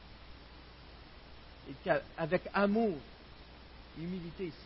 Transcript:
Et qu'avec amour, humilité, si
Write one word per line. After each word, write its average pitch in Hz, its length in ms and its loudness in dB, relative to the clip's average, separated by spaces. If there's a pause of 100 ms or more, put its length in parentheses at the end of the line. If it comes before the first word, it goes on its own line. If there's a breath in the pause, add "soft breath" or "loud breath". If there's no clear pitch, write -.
(1700)
Et 139 140 -8
qu'avec 165 600 4 (100)
amour, 202 440 6 (1000)
humilité, 170 520 -4
si 147 160 -10